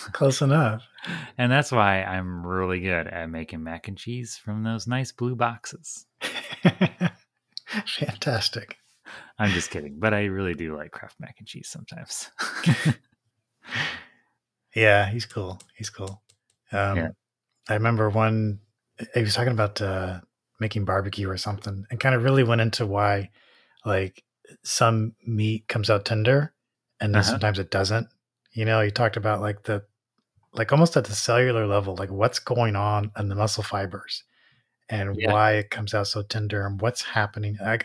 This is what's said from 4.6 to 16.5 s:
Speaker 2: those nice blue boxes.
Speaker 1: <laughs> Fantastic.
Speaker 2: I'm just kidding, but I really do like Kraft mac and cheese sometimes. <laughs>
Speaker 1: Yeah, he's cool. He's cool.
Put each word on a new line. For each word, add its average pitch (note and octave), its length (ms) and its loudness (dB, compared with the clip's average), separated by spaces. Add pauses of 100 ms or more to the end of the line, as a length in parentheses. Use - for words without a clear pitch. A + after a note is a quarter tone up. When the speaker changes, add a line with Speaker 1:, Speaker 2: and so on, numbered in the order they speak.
Speaker 2:
those A2+ 240 -4
nice B2+ 240 -2
blue B2 240 -4
boxes. - 720 -6 (160)
Speaker 1:
<laughs> - 1400 -2
Fantastic. - 1080 -4 (640)
Speaker 2:
I'm G2+ 100 4
just F2+ 200 0
kidding, D2 280 -10
but G#2+ 160 2
I G#2 120 0
really F#2+ 280 -2
do D#2 220 -6
like D2+ 160 -12
Kraft - 260 -18
mac - 220 -16
and G#2 80 -20
cheese - 200 -16
sometimes. - 640 -12 (340)
<laughs> C#3+ 300 4 (1800)
Speaker 1:
Yeah, G#2 360 6
he's A2+ 160 -4
cool. F#2 340 -8 (140)
He's - 160 -10
cool. G2 320 -10 (500)